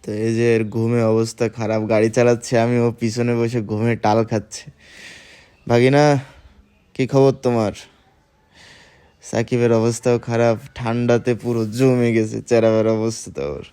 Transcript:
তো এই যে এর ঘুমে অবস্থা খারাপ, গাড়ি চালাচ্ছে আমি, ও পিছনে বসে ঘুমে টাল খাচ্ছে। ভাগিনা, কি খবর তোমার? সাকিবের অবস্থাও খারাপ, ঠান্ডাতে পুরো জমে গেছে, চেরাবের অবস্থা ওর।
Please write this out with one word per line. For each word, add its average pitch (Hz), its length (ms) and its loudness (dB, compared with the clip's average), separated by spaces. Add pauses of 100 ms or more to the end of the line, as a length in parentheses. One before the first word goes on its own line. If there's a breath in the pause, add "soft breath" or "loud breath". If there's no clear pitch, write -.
তো - 80 -8
এই 110 240 -2
যে 117 200 2
এর 113 80 0 (120)
ঘুমে 117 280 0
অবস্থা 113 460 0
খারাপ, 110 400 -4
গাড়ি 110 200 2
চালাচ্ছে 120 500 0
আমি, 120 260 2
ও - 20 2 (120)
পিছনে 120 360 -2
বসে 117 260 -2
ঘুমে 110 340 -2
টাল 107 300 2
খাচ্ছে। - 400 -6 (1040 loud breath)
ভাগিনা, 127 340 4 (880 loud breath)
কি 135 140 -4
খবর 135 260 4 (120)
তোমার? 113 280 0 (1500 soft breath)
সাকিবের 117 500 -2
অবস্থাও 117 460 0
খারাপ, 117 380 0 (180)
ঠান্ডাতে 120 600 -2
পুরো 117 300 -4
জমে 123 480 0
গেছে, 110 240 -2 (120)
চেরাবের 110 380 2
অবস্থা 110 580 -4
ওর। 71 280 -10